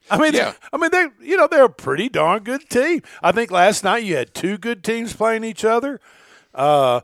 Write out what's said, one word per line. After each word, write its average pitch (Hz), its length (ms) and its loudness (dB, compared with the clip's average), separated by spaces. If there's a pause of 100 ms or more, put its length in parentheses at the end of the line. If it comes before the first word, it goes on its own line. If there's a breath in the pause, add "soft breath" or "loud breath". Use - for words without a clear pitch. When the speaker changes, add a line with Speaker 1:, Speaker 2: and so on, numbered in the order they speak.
(120)
Speaker 1:
I 208 60 0
mean, 302 160 2
Speaker 2:
Yeah. 240 200 0 (200 loud breath)
Speaker 1:
I 370 40 -6
mean, 330 140 0
they, 359 160 2 (140)
you 370 160 -2
know, 302 100 4
they're 294 180 4
a 220 40 2
pretty 151 400 -6
darn 175 340 0
good 254 260 -8
team. 285 320 0 (200 loud breath)
I 175 100 2
think 208 200 -2
last 185 320 2
night 214 200 0
you 185 120 -4
had 123 180 -4
two 196 240 -4
good 214 260 -8
teams 226 300 -6
playing 220 300 -2
each 226 200 -10
other. 233 380 0 (520 soft breath)
Uh, 131 500 2